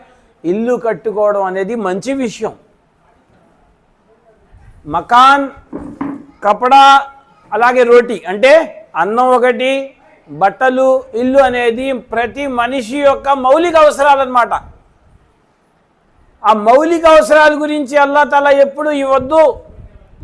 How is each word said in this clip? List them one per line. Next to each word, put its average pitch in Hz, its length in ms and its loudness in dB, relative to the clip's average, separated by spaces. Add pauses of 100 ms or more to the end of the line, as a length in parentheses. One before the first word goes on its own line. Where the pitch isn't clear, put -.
(440)
ఇల్లు 226 320 -4
కట్టుకోవడం 208 680 -4
అనేది 190 320 -6
మంచి 196 380 -6
విషయం. 220 400 -8 (2250)
మకాన్, 247 640 2 (960)
కపడా, 269 580 4 (500)
అలాగే 247 300 0
రోటీ, 240 460 2
అంటే 262 580 0 (100)
అన్నం 220 320 0
ఒకటి, 254 640 -2 (360)
బట్టలు, 254 720 0 (120)
ఇల్లు 254 240 0
అనేది 247 540 0
ప్రతి 247 540 -8
మనిషి 247 540 -6
యొక్క 269 280 0
మౌలిక 285 480 0
అవసరాలన్నమాట. 269 800 0 (1900)
ఆ 214 80 4
మౌలిక 294 540 2
అవసరాల 302 540 4
గురించి 294 360 -4
అల్లా 285 280 2
తాలా 285 260 0
ఎప్పుడు 277 400 0
"ఇవ్వద్దు, 269 680 0 (680)